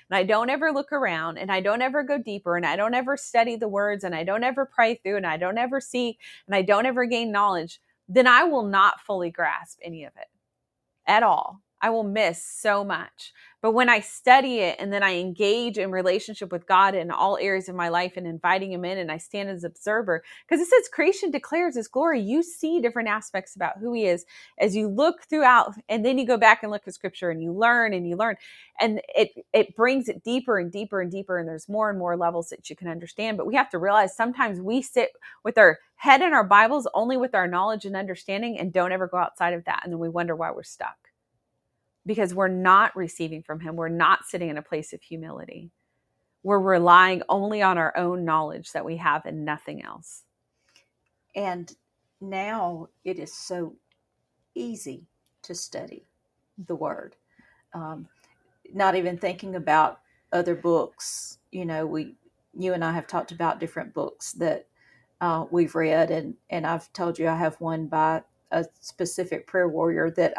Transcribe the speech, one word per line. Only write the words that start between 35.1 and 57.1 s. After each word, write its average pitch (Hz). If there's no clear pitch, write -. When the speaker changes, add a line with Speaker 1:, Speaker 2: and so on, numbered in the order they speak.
Speaker 1:
with 214
our 185
head 269
in 349
our 233
Bibles, 220
only 240
with 254
our 185
knowledge 196
and 196
understanding, 196
and 180
don't 180
ever 185
go 180
outside 175
of 170
that. -
And 180
then 165
we 165
wonder 170
why 165
we're -
stuck. -
Because 196
we're 190
not 185
receiving 165
from 156
him. 165
We're 165
not 170
sitting 175
in 151
a 147
place -
of -
humility. 160
We're 202
relying 185
only 208
on 185
our 160
own 180
knowledge 156
that -
we 165
have 156
and 156
nothing 147
else. -
Speaker 2:
And 180
now 190
it 180
is 151
so 175
easy 226
to 180
study -
the 175
word. -